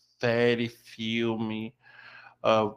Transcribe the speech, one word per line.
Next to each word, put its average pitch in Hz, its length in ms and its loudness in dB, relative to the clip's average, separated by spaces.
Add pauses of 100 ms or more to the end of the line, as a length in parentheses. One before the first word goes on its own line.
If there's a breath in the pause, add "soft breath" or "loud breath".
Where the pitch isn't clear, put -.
(180)
série, 120 480 2
filme, 113 1080 -6 (680 loud breath)
ah, 110 340 2